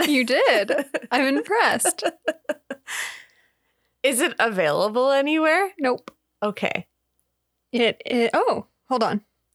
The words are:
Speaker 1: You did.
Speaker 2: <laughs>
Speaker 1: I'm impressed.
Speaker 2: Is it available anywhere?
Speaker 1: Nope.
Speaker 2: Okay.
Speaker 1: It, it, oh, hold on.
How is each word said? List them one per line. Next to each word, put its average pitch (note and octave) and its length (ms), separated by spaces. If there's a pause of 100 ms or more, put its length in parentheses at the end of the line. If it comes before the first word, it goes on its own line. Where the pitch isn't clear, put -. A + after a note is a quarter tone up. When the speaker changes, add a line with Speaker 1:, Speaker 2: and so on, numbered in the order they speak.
Speaker 1:
You C4 160
did. B3 480 (240)
Speaker 2:
<laughs> - 140
Speaker 1:
I'm C4+ 260
impressed. G4+ 680 (2000)
Speaker 2:
Is B3+ 160
it D4 200
available G#3+ 720
anywhere? D#4 680
Speaker 1:
Nope. B3+ 300 (320)
Speaker 2:
Okay. - 460 (840)
Speaker 1:
It, A#3 320
it, A#3 300
oh, D#4 320 (240)
hold B3+ 140
on. G#3 180 (340)